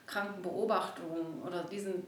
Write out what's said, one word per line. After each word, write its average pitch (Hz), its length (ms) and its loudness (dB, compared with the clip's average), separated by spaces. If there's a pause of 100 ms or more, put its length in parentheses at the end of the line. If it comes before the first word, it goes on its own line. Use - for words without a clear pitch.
Krankenbeobachtungen 180 1400 0
oder 175 180 -2
diesen 190 440 -2